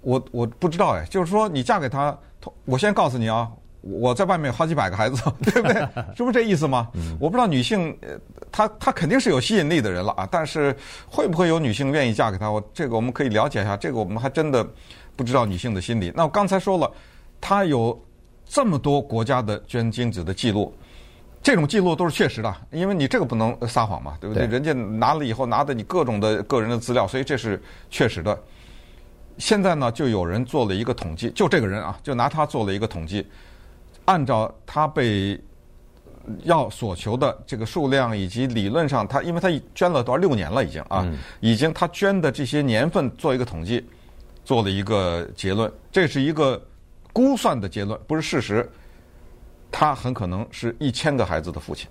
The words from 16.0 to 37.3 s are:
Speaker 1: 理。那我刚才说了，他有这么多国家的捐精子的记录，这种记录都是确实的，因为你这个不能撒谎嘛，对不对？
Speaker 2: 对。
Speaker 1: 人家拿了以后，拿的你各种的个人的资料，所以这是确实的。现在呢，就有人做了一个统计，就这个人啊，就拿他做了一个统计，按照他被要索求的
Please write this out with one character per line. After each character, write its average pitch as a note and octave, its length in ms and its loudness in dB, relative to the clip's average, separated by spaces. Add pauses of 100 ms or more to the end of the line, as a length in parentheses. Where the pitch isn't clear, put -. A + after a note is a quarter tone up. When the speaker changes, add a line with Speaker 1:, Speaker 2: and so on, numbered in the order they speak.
Speaker 1:
理。 F2 140 -4
那 - 80 0
我 D#3 60 2
刚 G3+ 180 2
才 F#3+ 120 2
说 F#3 200 0
了， D3 120 0 (500)
他 G3+ 240 2
有 A#2+ 360 0 (460)
这 - 180 2
么 F3 140 2
多 C#3+ 240 2
国 A2+ 220 -2
家 B2+ 180 2
的 G#2 240 -4
捐 A#2 240 0
精 A#2+ 200 -2
子 F2+ 140 -6
的 F#2 80 -4
记 A2+ 180 0
录， G2+ 240 0 (680)
这 C#4 120 4
种 D#3+ 120 4
记 A3 120 2
录 F3+ 160 4
都 E3+ 140 0
是 C#3+ 60 -4
确 - 140 2
实 A2+ 120 -6
的， G#2+ 140 -4 (160)
因 E3+ 180 -2
为 G3+ 60 0
你 D3 120 0
这 B3 120 0
个 F#3 60 2
不 B2 100 -4
能 A2+ 220 0 (120)
撒 A#2 160 2
谎 F#2+ 180 -6
嘛， D2 180 -12
对 F#2+ 80 -8
不 G#2+ 60 -6
对？ G#2+ 120 2
Speaker 2:
对。 G#2+ 60 -2
Speaker 1:
人 B2+ 100 0
家 D#3 100 0
拿 A2+ 420 0
了 D3+ 100 -2
以 A#2 80 -2
后， B2 120 -2
拿 A#2+ 180 2
的 C#3+ 120 -2
你 A2+ 100 -6
各 F3 200 0
种 A2+ 140 -2
的 G#2+ 260 2
个 B2+ 160 2
人 A2 100 0
的 A#2+ 80 -2
资 A#2 140 -4
料， A#2 140 4
所 C3 140 -4
以 C#3 40 -2
这 C#3 120 -2
是 G#2+ 240 -2 (300)
确 - 180 2
实 F2 140 -4
的。 G2 160 0 (1000)
现 G#3 240 2
在 F3+ 140 4
呢， B2+ 160 0
就 C#3+ 160 -2
有 G2+ 160 2
人 G2 200 -2
做 B2+ 200 0
了 G2 100 0
一 G2 80 0
个 - 100 -2
统 D#2+ 220 -6
计， A2+ 160 -4
就 F#3+ 180 2
这 E3+ 120 4
个 G#2+ 80 0
人 G2+ 120 -4
啊， E2+ 220 -8
就 D3 100 -6
拿 A#2+ 160 2
他 D3+ 160 0
做 C3+ 220 -2
了 G2 80 0
一 G2+ 40 -4
个 G#2+ 100 -2
统 E2 180 -8
计， G2 180 -4 (800)
按 E3+ 220 4
照 A2 260 2 (140)
他 D3+ 220 0
被 G#2 520 0 (1040)
要 D#3 260 4
索 G#2 280 -6
求 A2 200 -4
的 C3 300 0